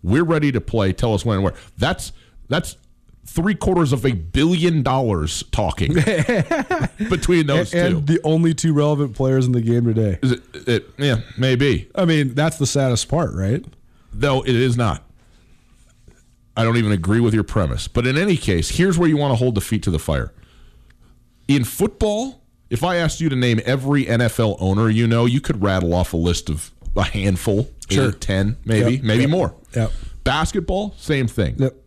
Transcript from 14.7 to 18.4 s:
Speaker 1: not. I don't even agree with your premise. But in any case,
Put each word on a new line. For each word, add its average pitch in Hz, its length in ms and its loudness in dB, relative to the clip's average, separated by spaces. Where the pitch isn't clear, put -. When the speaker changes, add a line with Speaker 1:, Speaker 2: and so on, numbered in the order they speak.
Speaker 1:
not. 113 280 -2
I 117 60 0
don't 113 140 2
even 110 160 2
agree 95 260 2
with 117 160 4
your 107 80 4
premise. 82 460 -2
But 120 180 -2
in 131 100 0
any 190 200 2
case, - 320 0